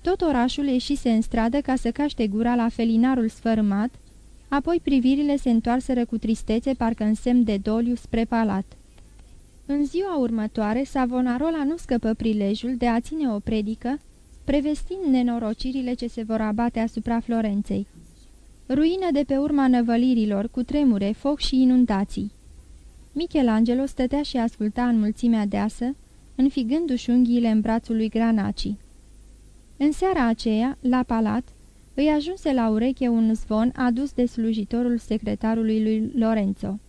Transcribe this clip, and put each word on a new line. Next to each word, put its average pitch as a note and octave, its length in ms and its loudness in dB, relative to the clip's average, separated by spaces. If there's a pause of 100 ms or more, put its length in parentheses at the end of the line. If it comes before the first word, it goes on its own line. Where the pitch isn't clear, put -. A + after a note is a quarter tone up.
Tot F#4 200 0
orașul C#4+ 460 0
ieșise B3+ 440 0
în A3+ 100 4
stradă A#3 400 0
ca C4 160 -2
să A#3 140 -2
caște C4+ 360 -2
gura A3+ 280 0
la A#3 140 2
felinarul A#3 600 2
sfărâmat, G#3+ 600 0 (580)
apoi E4 340 0
privirile C#4 540 2
se C4 140 -2
întoarseră A#3+ 540 0
cu A3+ 140 -6
tristețe, A3+ 560 -2
parcă A3+ 300 -2
în G#3+ 100 2
semn B3 300 2
de G#3+ 120 0
doliu, A3+ 380 -2
spre A3+ 300 -2
palat. A3 400 0 (1040)
În C#4+ 180 0
ziua F4 320 -2
următoare, A3+ 680 -2
Savonarola B3+ 800 -2
nu D4+ 120 0
scăpă A#3 380 -2
prilejul G#3+ 640 -2
de A#3+ 100 0
a A#3 140 2
ține D4 300 -4
o G#3 80 -2
predică, A3 600 -4 (460)
prevestind D4+ 680 -2
nenorocirile B3 840 -2
ce A#3+ 120 -8
se A#3 160 -8
vor A3 180 -2
abate A3 380 -2
asupra A#3 420 -2
Florenței. G#3 680 -2 (840)
Ruină E4 440 2
de C#4+ 140 2
pe C4+ 100 0
urma C#4 320 2
năvălirilor, A#3 800 2
cutremure, B3 680 0
foc C#4+ 240 -2
și C4 220 2
inundații. A3+ 680 2 (800)
Michelangelo B3+ 720 2
stătea C4+ 360 -2
și C#4+ 140 -4
asculta A#3 520 -2
în A#3 100 2
mulțimea G#3+ 480 0
deasă, G#3+ 480 -2 (460)
înfigându-și C4 720 0
unghiile A#3+ 380 4
în A3 120 2
brațul A3+ 360 -2
lui A3 120 0
Granaci. G#3 680 0 (1000)
În D4 160 2
seara E4+ 340 2
aceea, A3+ 540 0
la B3+ 220 2
palat, A3+ 460 -2 (460)
îi D4 140 2
ajunse D4+ 440 0
la A#3 160 2
ureche B3 400 0
un A3+ 260 2
zvon A3 420 0
adus B3+ 360 -2
de B3 140 0
slujitorul A#3 720 -2
secretarului A3 840 -2
lui A3 320 0
Lorenzo. G#3+ 640 0 (100)